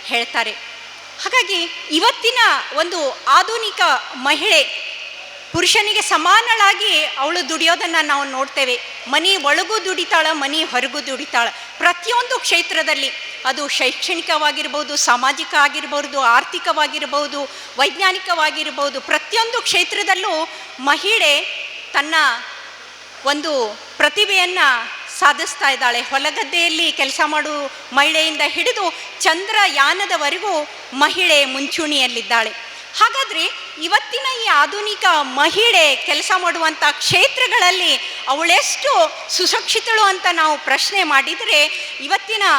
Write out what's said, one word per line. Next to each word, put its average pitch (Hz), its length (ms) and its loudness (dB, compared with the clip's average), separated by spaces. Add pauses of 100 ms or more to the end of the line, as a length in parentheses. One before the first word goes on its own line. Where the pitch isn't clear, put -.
ಹೇಳ್ತಾರೆ. 233 480 -2 (720)
ಹಾಗಾಗಿ 359 680 0
ಇವತ್ತಿನ 453 480 2 (380)
ಒಂದು 330 400 -2 (100)
ಆಧುನಿಕ 392 540 2 (340)
ಮಹಿಳೆ 294 720 2 (640)
ಪುರುಷನಿಗೆ 403 500 2
ಸಮಾನಳಾಗಿ 403 1000 4
ಅವಳು 302 460 -2
ದುಡಿಯೋದನ್ನ 330 540 0
ನಾವು 285 200 0
ನೋಡ್ತೇವೆ. 269 560 -2 (280)
ಮನೆ 320 300 2
ಒಳಗೂ 339 480 0
ದುಡಿತಾಳ, 330 460 0
ಮನೆ 302 320 -2
ಹೊರಗೂ 247 440 -2
ದುಡಿತಾಳ. 254 400 -2 (300)
ಪ್ರತಿಯೊಂದು 480 600 0
ಕ್ಷೇತ್ರದಲ್ಲಿ, 311 720 0 (340)
ಅದು 269 220 -2
ಶೈಕ್ಷಣಿಕವಾಗಿರ್ಬೋದು, 294 1300 -2
ಸಾಮಾಜಿಕ 262 640 0
ಆಗಿರ್ಬೋದು, 285 600 0
ಆರ್ಥಿಕವಾಗಿರ್ಬೋದು, 285 1300 0 (280)
ವೈಜ್ಞಾನಿಕವಾಗಿರ್ಬೋದು, 302 1200 0
ಪ್ರತಿಯೊಂದು 453 600 -2
ಕ್ಷೇತ್ರದಲ್ಲೂ 370 880 0 (300)
ಮಹಿಳೆ 302 640 2 (520)
ತನ್ನ 302 220 -2 (1120)
ಒಂದು 277 540 -2 (180)
ಪ್ರತಿಭೆಯನ್ನ 359 640 2 (640)
ಸಾಧಿಸ್ತಾ 285 540 2
ಇದ್ದಾಳೆ. 240 260 0 (100)
ಹೊಲಗದ್ದೆಯಲ್ಲಿ 320 760 0 (140)
ಕೆಲಸ 269 180 -2 (140)
ಮಾಡು 302 200 -2 (440)
ಮಹಿಳೆಯಿಂದ 311 460 2 (120)
ಹಿಡಿದು 415 300 0 (400)
ಚಂದ್ರಯಾನದವರೆಗೂ 359 1300 0 (500)
ಮಹಿಳೆ 320 340 2 (160)
ಮುಂಚೂಣಿಯಲ್ಲಿದ್ದಾಳೆ. 247 1000 -2 (460)
ಹಾಗಾದ್ರೆ 440 440 0 (420)
ಇವತ್ತಿನ 440 420 -2 (160)
ಈ - 20 -2 (160)
ಆಧುನಿಕ 403 440 -2 (340)
ಮಹಿಳೆ 359 440 4 (240)
ಕೆಲಸ 302 240 -2 (120)
ಮಾಡುವಂಥ 320 400 0 (180)
ಕ್ಷೇತ್ರಗಳಲ್ಲಿ 370 880 2 (420)
ಅವಳೆಷ್ಟು 349 580 2 (440)
ಸುಶಿಕ್ಷಿತಳು 440 760 0
ಅಂತ 370 160 0 (140)
ನಾವು 311 140 4 (140)
ಪ್ರಶ್ನೆ 381 320 0 (120)
ಮಾಡಿದರೆ 320 460 2 (480)
ಇವತ್ತಿನ 403 380 -2 (140)